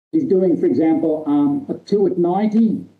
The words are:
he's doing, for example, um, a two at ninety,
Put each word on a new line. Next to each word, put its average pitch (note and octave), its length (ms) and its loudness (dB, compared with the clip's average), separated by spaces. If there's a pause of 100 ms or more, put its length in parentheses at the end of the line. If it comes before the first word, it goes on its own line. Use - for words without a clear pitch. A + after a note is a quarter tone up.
(120)
he's D#3 120 0
doing, F#3 340 2
for F3+ 80 -2
example, D#3 600 0
um, C#3+ 420 0
a - 60 -6
two G3 320 0
at - 100 -2
ninety, G3+ 680 0 (180)